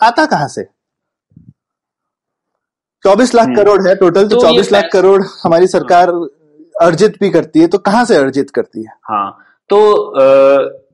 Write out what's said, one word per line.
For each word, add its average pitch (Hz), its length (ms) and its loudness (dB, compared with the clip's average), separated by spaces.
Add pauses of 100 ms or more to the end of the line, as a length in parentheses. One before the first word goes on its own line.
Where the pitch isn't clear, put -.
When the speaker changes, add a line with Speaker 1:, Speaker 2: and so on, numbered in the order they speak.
Speaker 1:
आता 269 240 0
कहाँ 156 220 -4
से? - 140 -12 (2500)
चौबीस 220 300 0
लाख 233 120 2
Speaker 2:
हम्म। 247 100 -4
Speaker 1:
करोड़ 202 320 2
है 190 80 0
टोटल, 190 320 0
तो 220 80 -2
Speaker 2:
तो 240 100 2
ये - 60 2
Speaker 1:
चौबीस 196 200 0
लाख 202 100 2
Speaker 2:
पैसा - 180 -2
Speaker 1:
करोड़ 190 220 2 (200)
हमारी 170 240 2
सरकार 175 440 0
Speaker 2:
हाँ। 170 160 -6 (560)
Speaker 1:
अर्जित 175 380 0
भी 202 100 -2
करती 160 300 0
है, 170 60 4
तो 180 120 -2
कहाँ 214 260 -2
से 220 120 0
अर्जित 135 340 -2
करती 113 300 -8
है? 110 80 -14
Speaker 2:
हाँ, 101 500 -8 (300)
तो, 208 260 2
अ, 135 640 2 (360)